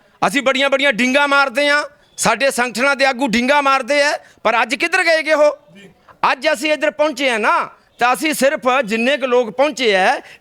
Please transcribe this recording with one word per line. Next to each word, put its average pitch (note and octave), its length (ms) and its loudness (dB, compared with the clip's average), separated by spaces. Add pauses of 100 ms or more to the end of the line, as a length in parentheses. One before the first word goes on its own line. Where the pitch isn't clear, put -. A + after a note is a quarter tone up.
(260)
ਅਸੀਂ A#3 160 -2
ਬੜੀਆਂ-ਬੜੀਆਂ C4+ 500 0
ਡਿੰਗਾਂ B3+ 360 0
ਮਾਰਦੇ C#4 400 2
ਆ, D4 200 0 (280)
ਸਾਡੇ A#3 340 0
ਸੰਗਠਨਾਂ B3 460 -2
ਦੇ B3+ 80 0
ਆਗੂ C4+ 240 0
ਡਿੰਗਾਂ B3+ 340 2
ਮਾਰਦੇ C4+ 400 0
ਆ, D4 160 0 (240)
ਪਰ A3+ 200 0
ਅੱਜ B3 120 -2
ਕਿੱਧਰ E4+ 300 0
ਗਏ D#4+ 180 2
ਗੇ D4+ 100 -2
ਉਹ? D4 260 2 (760)
ਅੱਜ C#4+ 200 -2
ਅਸੀਂ D4+ 200 -2
ਇੱਧਰ D4+ 180 0
ਪਹੁੰਚੇ C#4+ 400 -2
ਆ A3+ 80 -2
ਨਾ, C#4 320 0 (280)
ਤਾਂ B3 160 0
ਅਸੀਂ D4+ 200 -2
ਸਿਰਫ C4+ 260 0 (240)
ਜਿੰਨੇ A3+ 320 -2
ਕੁ C4 100 -6
ਲੋਕ B3 240 0
ਪਹੁੰਚੇ B3+ 460 0
ਆ, A#3+ 240 2 (200)